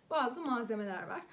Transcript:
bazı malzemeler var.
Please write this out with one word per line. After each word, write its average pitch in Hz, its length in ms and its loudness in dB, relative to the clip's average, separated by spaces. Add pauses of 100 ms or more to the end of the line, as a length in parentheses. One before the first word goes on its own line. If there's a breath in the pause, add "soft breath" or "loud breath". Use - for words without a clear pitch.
(120)
bazı 254 300 2
malzemeler 214 680 0
var. - 160 -4 (100)